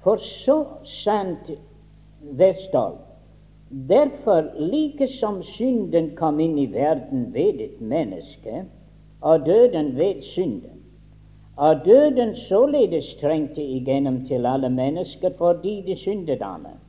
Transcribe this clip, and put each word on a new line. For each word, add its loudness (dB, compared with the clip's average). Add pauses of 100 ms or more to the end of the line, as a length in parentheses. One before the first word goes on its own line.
For 4
så 0 (380)
sant, -2 (720)
vers 2
tolv, 0 (720)
derfor, 2
like -2 (120)
som -4
synden -2
kom 0
inn 0
i 2
verden -2
ved 0
et -10
menneske, -6 (560)
og 4
døden 4
ved 0
synden, -6 (760)
og 2
døden 6 (120)
således 2
trengte -2
igjennom -2
til -2
alle 0
mennesker -2
fordi 0
de -4
syndet -4
alle. -10 (140)